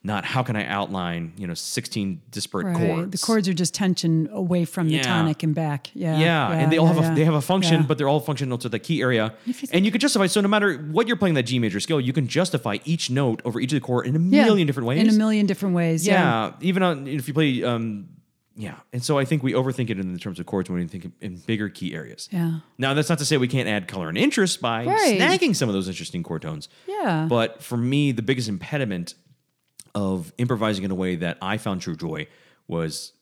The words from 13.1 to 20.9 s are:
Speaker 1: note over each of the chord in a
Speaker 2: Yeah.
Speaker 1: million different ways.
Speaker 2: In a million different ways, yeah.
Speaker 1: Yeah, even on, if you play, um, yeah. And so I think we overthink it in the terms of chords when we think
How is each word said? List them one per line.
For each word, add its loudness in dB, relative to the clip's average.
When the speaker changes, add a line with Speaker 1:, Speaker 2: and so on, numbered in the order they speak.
Speaker 1:
note 0
over -4
each -2
of 0
the -6
chord -2
in -2
a 2
Speaker 2:
Yeah. 6
Speaker 1:
million 6
different 0
ways. 2
Speaker 2:
In 8
a 8
million 4
different 0
ways, 2
yeah. 4
Speaker 1:
Yeah, -6
even 2
on, 0
if -4
you -6
play, 2
um, -2
yeah. -10
And -6
so 0
I 2
think 0
we 0
overthink 0
it -2
in -4
the -8
terms -10
of -8
chords -4
when -4
we -2
think -12